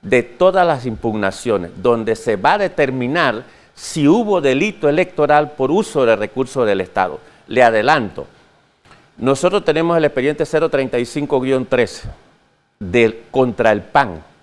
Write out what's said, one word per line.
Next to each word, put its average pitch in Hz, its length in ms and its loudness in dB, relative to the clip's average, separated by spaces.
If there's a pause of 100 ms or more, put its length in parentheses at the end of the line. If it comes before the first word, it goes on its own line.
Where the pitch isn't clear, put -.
de 123 220 2
todas 185 420 2
las 135 200 -2
impugnaciones, 107 840 -4 (100)
donde 113 360 0
se - 180 -2
va 120 200 0
a 208 40 -2
determinar 131 840 -2 (300)
si - 340 -2
hubo 208 320 2
delito 147 480 0
electoral 147 640 0
por 131 180 -2
uso 160 340 0
de 113 120 4
recursos 120 500 -4
del 98 140 0
Estado. 92 400 -4 (260)
Le 123 160 2
adelanto, 113 640 2 (920)
nosotros 165 480 0
tenemos 165 320 0
el 160 80 2
expediente 143 400 0
cero 156 240 0
treinta 131 300 -2
y 123 60 0
cinco 143 360 -2
guion 131 260 -2
trece - 420 -2 (720)
del, 110 500 2
contra 120 400 0
el 107 120 0
pan 101 420 -2 (180)